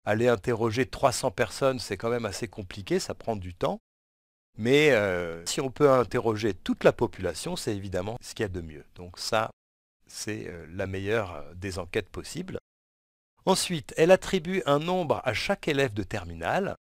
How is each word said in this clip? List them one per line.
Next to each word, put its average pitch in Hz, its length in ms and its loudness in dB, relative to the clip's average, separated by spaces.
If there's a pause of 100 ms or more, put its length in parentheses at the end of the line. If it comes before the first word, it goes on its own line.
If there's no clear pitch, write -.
aller 110 220 2
interroger 117 580 2
trois - 260 2
cents 127 200 -2
personnes, 131 480 0
c'est - 180 -6
quand 117 120 -4
même 117 160 -2
assez 104 220 -6
compliqué, 104 520 -6
ça - 160 -6
prend 113 200 -6
du 90 180 -10
temps. 180 260 -4 (800)
Mais, 139 340 6
euh, 87 540 0
si - 140 -2
on 135 100 -2
peut 143 200 6
interroger 113 640 2
toute - 300 -4
la 160 100 8
population, 104 640 -2
c'est 117 200 -4
évidemment 98 460 -6
ce - 120 -16
qu'il 117 100 -4
y - 20 2
a 98 40 -4
de 90 120 -6
mieux. 78 240 -14 (100)
Donc 90 240 -16
ça, 113 300 0 (580)
c'est, 107 400 -8
euh, 85 220 -12
la 95 180 -4
meilleure, 95 480 -2
euh, 73 200 -12
des 92 220 -6
enquêtes 95 320 -4
possibles. - 500 -10 (840)
Ensuite, 180 520 0
elle 165 140 8
attribue 185 540 2
un 143 140 4
nombre 160 460 0
à 123 80 0
chaque - 340 -2
élève 139 260 2
de 104 100 -4
terminale, 92 720 -4 (180)